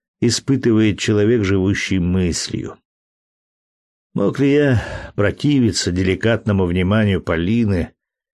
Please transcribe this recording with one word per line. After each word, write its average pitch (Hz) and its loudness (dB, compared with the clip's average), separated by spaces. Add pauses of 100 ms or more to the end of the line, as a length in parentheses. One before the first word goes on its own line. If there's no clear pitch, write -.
(200)
испытывает 117 0
человек, 107 2
живущий 95 0
мыслью. 90 -2 (1400)
Мог 196 -2
ли 139 2
я 143 0
противиться 104 0
деликатному 95 0
вниманию 92 0
Полины, 92 -2 (400)